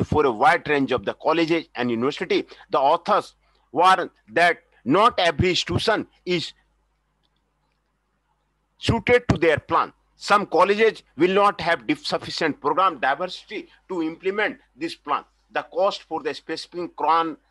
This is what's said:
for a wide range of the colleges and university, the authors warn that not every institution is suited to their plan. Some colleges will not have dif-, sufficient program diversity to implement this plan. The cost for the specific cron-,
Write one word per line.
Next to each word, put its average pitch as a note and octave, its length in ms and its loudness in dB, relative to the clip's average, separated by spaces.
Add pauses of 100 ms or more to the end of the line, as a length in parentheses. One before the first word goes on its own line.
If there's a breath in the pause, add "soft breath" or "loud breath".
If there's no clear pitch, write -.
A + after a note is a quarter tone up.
for D3 200 2
a C3+ 60 2
wide D3 380 2
range C#3 220 0
of A2 140 -2
the A2+ 100 -4
colleges D#3+ 580 -2
and B2 160 -4
university, C#3+ 560 -2 (240 loud breath)
the D#3 100 0
authors E3 540 0 (380)
warn F3+ 400 2 (220)
that E3+ 260 2 (260 soft breath)
not F#3+ 320 4
every E3+ 320 2
institution F3 560 -2 (200)
is F3+ 280 -4 (2250)
suited A#3+ 520 0
to F#3+ 80 0
their D3+ 200 2
plan. - 360 -2 (240)
Some G3+ 280 0
colleges G3+ 580 2 (120)
will F#3 180 2
not G3+ 280 2
have D#3+ 260 -2
dif-, D3 180 -4
sufficient - 540 -4
program D3 400 0
diversity E3 720 -6 (180 soft breath)
to F3 160 -6
implement F#3 560 -4 (160)
this D#3+ 200 -10
plan. C#3 280 -4 (280)
The D3+ 100 -4
cost F#3 420 -2
for D#3+ 180 -8
the C#3 120 -4
specific D#3+ 640 -12
cron-, D#3+ 400 0 (140)